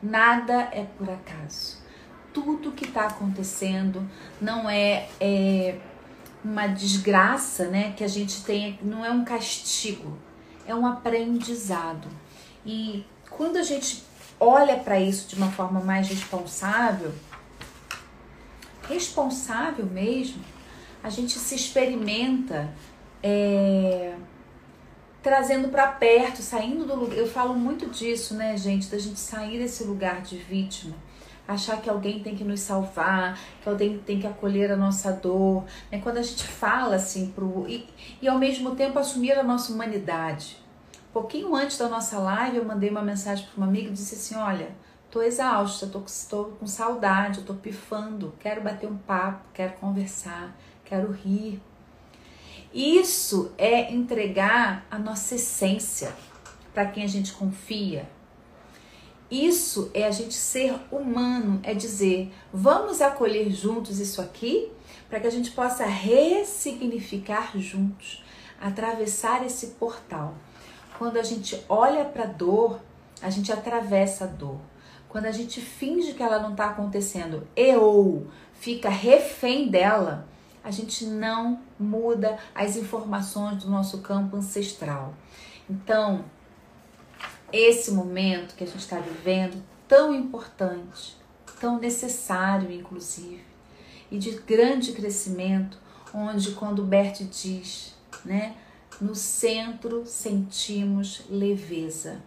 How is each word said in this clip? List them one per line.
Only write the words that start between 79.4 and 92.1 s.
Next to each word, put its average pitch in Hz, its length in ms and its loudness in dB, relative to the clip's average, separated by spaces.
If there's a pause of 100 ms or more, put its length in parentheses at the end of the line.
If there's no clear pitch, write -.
dela, 185 580 4 (340)
a - 100 -10
gente 220 340 -6
não 226 560 -2 (180)
muda 214 580 0 (160)
as 202 220 0
informações 202 880 -4
do 190 60 -6
nosso 196 300 0
campo 196 360 -2
ancestral. 156 800 -4 (560)
Então, 202 560 2 (1300)
esse 226 380 8
momento 185 640 0
que 180 100 -6
a - 20 -6
gente - 180 -10
tá 180 140 -6
vivendo, 180 640 -2 (240)
tão 285 260 10
importante, 196 1040 -6 (460)
tão 240 180 0
necessário, 196 920 0